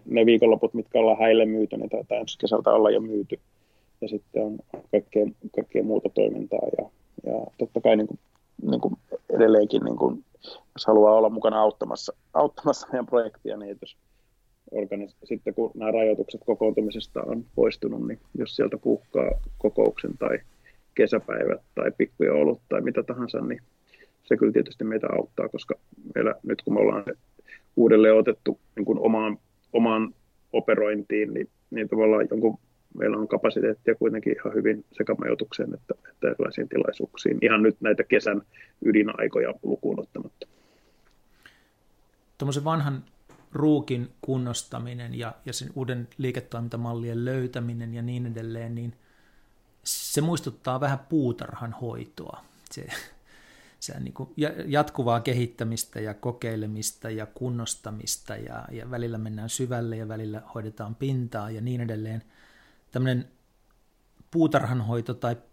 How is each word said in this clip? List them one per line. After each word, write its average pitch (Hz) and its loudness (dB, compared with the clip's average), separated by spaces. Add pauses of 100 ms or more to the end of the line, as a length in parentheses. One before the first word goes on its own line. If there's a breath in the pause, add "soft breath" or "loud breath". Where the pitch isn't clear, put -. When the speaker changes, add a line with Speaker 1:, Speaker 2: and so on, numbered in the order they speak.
Speaker 1:
ne 117 4
viikonloput, 113 6
mitkä 117 -2
ollaan 110 4
häille 113 6
myyty, 110 -2
niin 110 -6
taitaa 110 -4
ensi 110 -8
kesältä - 2
olla 110 6
jo 107 4
myyty. 110 -4 (600)
Ja 110 -8
sitten 107 -4
on 107 -4 (320)
kaikkea, 104 2 (280)
kaikkea - -2
muuta 107 0
toimintaa. - 0 (100)
Ja, - -6 (420)
ja 113 -4 (120)
totta 117 -2
kai 113 6
niin 107 2
kuin, - -10 (440)
niin - 0
kuin - -2 (360)
edelleenkin, 110 6
niin 60 -2
kuin, - 0 (500 loud breath)
jos - -6
haluaa 107 10
olla 110 6
mukana 110 0
auttamassa, - 0 (220)
auttamassa 147 0
meidän 123 -2
projektia, 110 -2
niin 101 -12
jos - -20 (760)
organis-, 101 -6
sitten 113 -6
kun 113 -2
nämä 110 -4
rajoitukset 110 2
kokoontumisesta 110 0
on 117 -6 (100)
poistunut, 120 0
niin 117 -10 (200)
jos 120 -6
sieltä 110 0
puhkaa - 0 (280)
kokouksen - 2
tai - -2 (560 soft breath)
kesäpäivät - 0 (140)
tai - -2
pikkuja - 2
olut 76 2
tai - 0
mitä 127 -2
tahansa, 120 -6
niin 123 -6 (640 soft breath)
se 123 2
kyllä 113 4
tietysti 117 0
meitä 110 -2 (120)
auttaa, - -4
koska - -8 (400)
meillä 113 0
nyt - -4
kun 110 -2
me 107 4
ollaan 104 4
se - -8 (640 loud breath)
uudelleen 110 10
otettu - 2 (160)
niin 104 -2
kuin 104 0
omaan, 110 0 (340)
omaan 113 2 (380)
operointiin, 107 0
niin, - -6 (220)
niin 110 -6
tavallaan 110 4
jonkun, 110 0 (400)
meillä 110 0
on 107 -4
kapasiteettia - 0
kuitenkin 110 0
ihan 104 -6
hyvin 107 0
sekamajoitukseen, - -4
että, - -8 (180 loud breath)
että - -2
erilaisiin - -4
tilaisuuksiin, - -2
ihan 107 6
nyt 110 6
näitä 107 2
kesän 104 2 (400 soft breath)
ydinaikoja 110 2
lukuun - -4
ottamatta. - -14 (1900 soft breath)
Speaker 2:
Tuommoisen 139 -2
vanhan 143 -2 (480)
ruukin 139 0 (120)
kunnostaminen 120 -6
ja, 117 -8 (100)
ja 127 -10
sen 131 -10
uuden 123 -6 (100)
liiketoimintamallien 117 -6
löytäminen 120 -6
ja 117 -8
niin 123 -4
edelleen, 117 -8
niin 117 -8 (920)
se - -4
muistuttaa 143 -4
vähän 139 -2 (100)
puutarhan 123 -4
hoitoa. - -12 (260 soft breath)
Se, - -16 (920 loud breath)
se - -12
on 135 -8
niin 131 -10
kuin 131 -12
ja-, 151 -2 (120)
jatkuvaa 139 0
kehittämistä 117 -4
ja 107 -8
kokeilemista 110 -8
ja 110 -8
kunnostamista 113 -8
ja, 113 -12
ja 117 -12
välillä 120 -6
mennään 110 -8
syvälle 117 -6
ja 110 -10
välillä 110 -10 (120)
hoidetaan 110 -10
pintaa 120 -6
ja 110 -10
niin 123 -4
edelleen. 110 -6 (680 soft breath)
Tämmöinen 127 -2 (1040)
puutarhanhoito 123 0
tai 117 -4 (160)